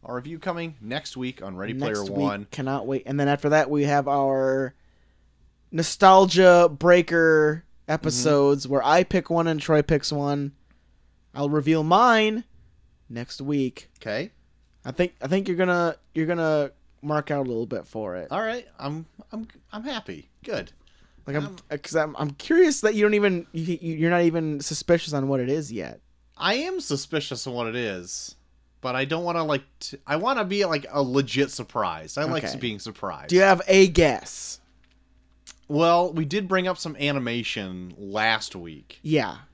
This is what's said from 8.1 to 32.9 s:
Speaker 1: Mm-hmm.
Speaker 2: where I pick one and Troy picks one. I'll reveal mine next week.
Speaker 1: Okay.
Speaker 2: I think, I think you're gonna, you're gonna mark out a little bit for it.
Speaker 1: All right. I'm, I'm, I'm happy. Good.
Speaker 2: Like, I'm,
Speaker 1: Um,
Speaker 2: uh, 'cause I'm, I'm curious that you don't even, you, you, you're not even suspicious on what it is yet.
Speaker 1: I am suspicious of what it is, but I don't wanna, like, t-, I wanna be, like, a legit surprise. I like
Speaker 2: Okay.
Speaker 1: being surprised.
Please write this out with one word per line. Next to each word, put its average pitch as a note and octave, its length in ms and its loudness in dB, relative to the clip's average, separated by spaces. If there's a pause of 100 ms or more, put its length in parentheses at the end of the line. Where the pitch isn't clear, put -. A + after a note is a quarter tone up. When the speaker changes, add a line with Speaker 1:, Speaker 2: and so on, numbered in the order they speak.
Speaker 1:
Mm-hmm. C3 80 -4
Speaker 2:
where C3 120 0
I E3 200 6
pick F3+ 260 -2
one E3 160 2
and D#3 140 -2
Troy D3+ 220 2
picks D3 300 0
one. C#3+ 400 -4 (840)
I'll C#3+ 160 -2
reveal D#3 320 2
mine G#3+ 600 4 (680)
next A#2+ 320 -10
week. C3+ 480 -4 (100)
Speaker 1:
Okay. A#2 300 -6 (560)
Speaker 2:
I B2+ 60 -10
think, F3 280 -2
I C3+ 60 -10
think F#3+ 220 -2
you're F3+ 100 -2
gonna, F3 380 0 (180)
you're D#3 120 -2
gonna D#3 440 0 (320)
mark D3+ 280 -4
out C#3+ 140 -2
a B2+ 40 -6
little A#2 180 -4
bit G#2 200 -8
for G#2 300 -10
it. F2+ 140 -10
Speaker 1:
All E3+ 100 -4
right. A3 260 -8 (120)
I'm, D3+ 260 -8 (280)
I'm, A3 160 -12 (240)
I'm G#3+ 120 -12
happy. G2+ 460 -12 (140)
Good. - 280 -8 (540)
Speaker 2:
Like, C#3 100 -6
I'm, D3 100 -4
Speaker 1:
Um, C#3+ 100 -14 (140)
Speaker 2:
uh, D3+ 60 -8
'cause - 200 -12
I'm, D#3 220 -2
I'm D3 120 -4
curious D#4+ 500 2
that G#3+ 140 2
you G#3 80 2
don't G#3 120 4
even, G3 380 2
you, E3 300 -4
you, E3 140 -4
you're E3 140 2
not F3 120 4
even D#3+ 380 0
suspicious D#3+ 520 0
on C#3 160 -2
what C3+ 120 0
it B2 100 -2
is D3+ 200 -4
yet. D2+ 300 -10 (380)
Speaker 1:
I F#3+ 160 0
am F4 260 -4
suspicious C#3+ 680 -6
of C3 60 -8
what A#2+ 140 -4
it A2+ 100 -6
is, F#2+ 600 -8 (440)
but B2+ 160 -4
I C3 80 0
don't D#3+ 200 -4
wanna, E3+ 200 -2
like, D3 180 -2 (180)
t-, - 260 -14
I D3 100 -2
wanna A3+ 280 -2
be, G3 200 0
like, D#3 260 -2
a C#3+ 120 0
legit C3+ 480 0
surprise. F2 640 -6
I D3 80 -2
like D#3+ 200 -4
Speaker 2:
Okay. G#2+ 140 -6
Speaker 1:
being A2+ 200 -6
surprised. G2 500 -12